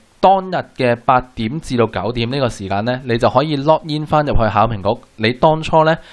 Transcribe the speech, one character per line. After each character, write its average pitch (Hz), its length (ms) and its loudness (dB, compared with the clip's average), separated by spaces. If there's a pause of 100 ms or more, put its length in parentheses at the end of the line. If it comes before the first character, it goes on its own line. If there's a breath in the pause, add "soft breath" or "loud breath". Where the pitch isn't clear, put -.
(180)
當 190 320 2
日 175 60 -4 (200)
嘅 120 280 0
八 127 160 4
點 123 400 -8
至 131 160 -6
到 113 100 2
九 101 260 -6
點 117 180 -4
呢 139 100 -4
個 127 80 0
時 98 200 -8
間 98 160 -2
呢， 127 200 -4
你 120 120 -2
就 117 140 2
可 131 140 2
以 156 140 -4
log 151 300 2
in 151 160 -4
返 151 200 2
入 135 80 -2
去 117 80 4 (100)
考 104 160 2
評 110 160 -6
局。 104 180 -2 (160)
你 110 180 0
當 156 280 2
初 156 220 2
呢， 160 120 2 (160 loud breath)